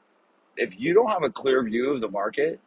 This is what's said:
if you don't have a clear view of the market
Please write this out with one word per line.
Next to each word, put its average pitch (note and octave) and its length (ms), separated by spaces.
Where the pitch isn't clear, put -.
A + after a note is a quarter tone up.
if G2 220
you D#3 140
don't A3 180
have F3+ 120
a C3 60
clear C3 340
view A#2+ 280
of C3 100
the A2 60
market A2 600